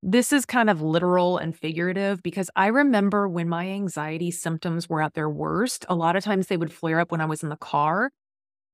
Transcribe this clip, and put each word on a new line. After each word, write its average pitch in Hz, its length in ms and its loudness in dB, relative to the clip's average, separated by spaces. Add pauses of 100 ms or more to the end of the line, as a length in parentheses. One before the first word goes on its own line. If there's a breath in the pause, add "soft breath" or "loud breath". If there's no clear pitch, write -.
This 233 280 2
is 277 140 2
kind 233 240 2
of 180 100 2
literal 180 600 2
and 160 180 -6
figurative, 180 640 -2
because 180 340 -6
I 190 120 4
remember 208 600 4
when 170 220 -2
my 170 200 -4
anxiety 170 600 -4
symptoms 165 580 -4
were 156 140 -2
at 156 140 -2
their 151 140 -2
worst, 156 600 -2
a 180 60 2
lot 170 200 2
of 190 80 0
times 196 240 0
they 190 100 0
would 165 140 -2
flare 160 280 -2
up 170 120 0
when 165 80 -2
I 156 60 0
was 156 160 -4
in 156 80 -6
the 151 80 -8
car, 165 540 0 (640)